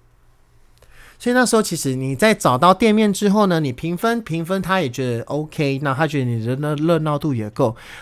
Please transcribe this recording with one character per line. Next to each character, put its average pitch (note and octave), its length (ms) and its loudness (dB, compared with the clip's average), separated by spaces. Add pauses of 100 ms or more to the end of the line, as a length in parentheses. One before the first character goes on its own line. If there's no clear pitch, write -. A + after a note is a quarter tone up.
(1160)
所 - 140 -2
以 - 20 2
那 B3+ 100 4
时 A#3 120 2
候 A3 80 4
其 F3+ 120 -4
实 C3+ 200 -2
你 C3 200 -4
在 G#3+ 200 4
找 C#3 200 2
到 E3+ 160 4
店 G#3+ 220 4
面 G#3+ 180 4
之 G3+ 200 0
后 G#3 160 4
呢， E3+ 120 2
你 C#3+ 140 -2
评 E3 240 -4
分， A#3 240 -2
评 E3 240 -4
分 F#3+ 160 -2
他 F#3 180 -2
也 D#3+ 80 0
觉 B2 300 -4
得 A#2 60 -8
OK， D3 580 -4
那 C#3+ 100 -2
他 C#3 140 0
觉 D3 140 -2
得 B2+ 60 0
你 A#2 200 -2
的 B2 100 -2
热-， D3 220 -2
热 D#3+ 220 2
闹 D3+ 180 -2
度 D3 160 -2
也 G#2+ 160 -4
够， A#2+ 260 -2 (260)